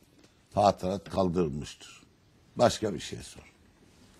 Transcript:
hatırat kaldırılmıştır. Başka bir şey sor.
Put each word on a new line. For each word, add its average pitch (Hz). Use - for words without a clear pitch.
hatırat 98
kaldırılmıştır. 85
Başka 110
bir 67
şey -
sor. -